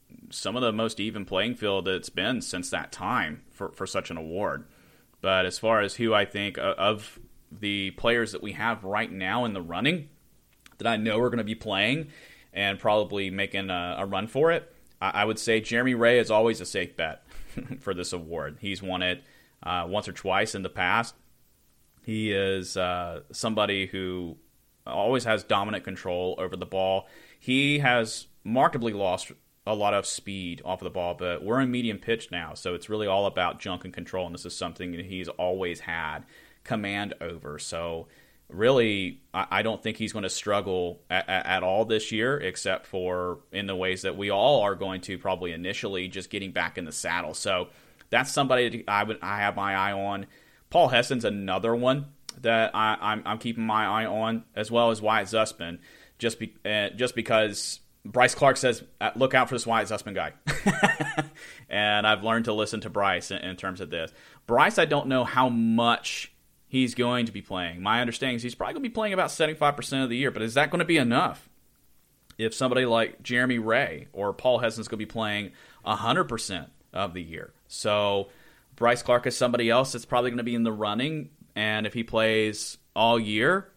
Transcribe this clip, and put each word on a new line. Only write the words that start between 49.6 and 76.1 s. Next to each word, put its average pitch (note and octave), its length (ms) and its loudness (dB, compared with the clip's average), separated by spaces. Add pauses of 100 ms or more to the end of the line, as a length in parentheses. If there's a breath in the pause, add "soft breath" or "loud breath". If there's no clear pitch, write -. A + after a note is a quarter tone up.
eye G2 180 2
on. G2 340 -4 (440 soft breath)
Paul E3 180 8
Heston's A#2+ 380 2
another G2+ 500 0
one C3 300 2 (340)
that A2+ 340 2
I, A2 240 2
I'm, G#2+ 280 0
I'm A2 120 -2
keeping A2+ 280 -4
my A2 180 2
eye G#2+ 220 2
on, A2 380 -2 (120)
as G#2+ 140 -4
well A#2 200 6
as A2 120 0
Wyatt G#2+ 260 2
Zussman, F2+ 500 0 (400 loud breath)
just A#2 220 -2
be-, - 240 -8
uh, G#2 320 0
just B2 180 0
because A2 640 0 (220)
Bryce B2 320 4
Clark C3+ 220 6
says, B2 260 2 (160)
uh, G#2 160 0
"Look C3 200 2
out B2+ 160 6
for C3+ 40 -4
this A2 120 -2
Wyatt A2+ 220 2
Zussman G#2 260 -6
guy." D#2+ 180 -2 (140)
<laughs> - 800 0 (440 loud breath)
And G#2 380 2
I've G#2+ 180 4
learned A2+ 220 2
to A2 80 0
listen G#2+ 260 -2
to G2+ 100 -10
Bryce F#2+ 400 0
in, F#2+ 80 -6
in F#2 180 -8
terms F#2 260 -8
of E2 80 -10
this. E2 200 -6 (360 loud breath)
Bryce, D3+ 320 4
I E3 80 6
don't D3 200 0
know C3 160 2
how B2+ 280 2
much A#2 800 2 (340)
he's B2+ 280 0
going A#2+ 320 2
to G#2+ 60 -6
be G2 100 -10
playing. F2 400 -6
My A2 180 4
understanding B2 360 -2
is A#2 60 -6
he's A#2+ 120 -6
probably - 180 -4
gonna C#4+ 120 -6
be A#3+ 40 -2
playing A3 240 -2
about F3+ 180 2
seventy-five D3+ 460 2
percent C3+ 260 -2
of C3 60 0
the A#2 80 -2
year, C3 140 2
but G#2+ 100 -4
is A2+ 140 -2
that D3+ 160 4
gonna E3+ 160 0
be E3 100 4
enough B2+ 540 2 (880)
if A2 160 0
somebody B2+ 320 2
like A2+ 360 2
Jeremy B2 360 2
Ray A2 560 0
or G2+ 180 -2
Paul B2 280 2
Heston's A2+ 280 -2
gonna A2+ 80 -6
be G#2+ 80 -6
playing G#2 480 -4 (320 loud breath)
a G#2 100 0
hundred B2 300 2